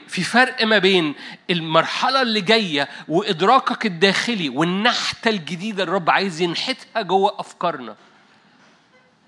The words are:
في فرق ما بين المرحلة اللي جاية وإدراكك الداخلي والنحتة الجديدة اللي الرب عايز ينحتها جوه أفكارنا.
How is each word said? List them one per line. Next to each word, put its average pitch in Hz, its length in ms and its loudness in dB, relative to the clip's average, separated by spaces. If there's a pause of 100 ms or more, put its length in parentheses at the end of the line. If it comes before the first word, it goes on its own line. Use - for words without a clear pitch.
في - 160 -4
فرق 240 400 2
ما 220 140 4
بين 180 380 2 (340)
المرحلة 165 720 0
اللي 220 200 0
جاية 170 480 0 (180)
وإدراكك 202 800 2
الداخلي 190 640 0
والنحتة 185 800 -2
الجديدة 185 540 -4
اللي 165 80 -4
الرب 180 180 -2
عايز 170 320 2
ينحتها 180 600 -4
جوه 196 380 0
أفكارنا. 135 560 -8 (1300)